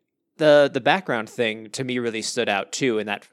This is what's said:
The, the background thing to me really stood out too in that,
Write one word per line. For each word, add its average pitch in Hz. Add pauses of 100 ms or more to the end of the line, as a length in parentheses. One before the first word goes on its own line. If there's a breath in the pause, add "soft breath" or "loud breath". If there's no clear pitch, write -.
(380)
The, 147
the 131
background 131
thing 110
to 135
me 127
really 113
stood 113
out 98
too 117
in 104
that, 101